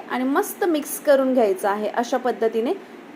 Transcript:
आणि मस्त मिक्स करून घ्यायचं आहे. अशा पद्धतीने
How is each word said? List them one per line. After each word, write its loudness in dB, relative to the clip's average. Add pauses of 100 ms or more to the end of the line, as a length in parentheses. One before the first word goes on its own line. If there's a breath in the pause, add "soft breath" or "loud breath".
आणि -2
मस्त -2
मिक्स -2
करून 4
घ्यायचं 2
आहे. -2
अशा -2
पद्धतीने 0 (420 loud breath)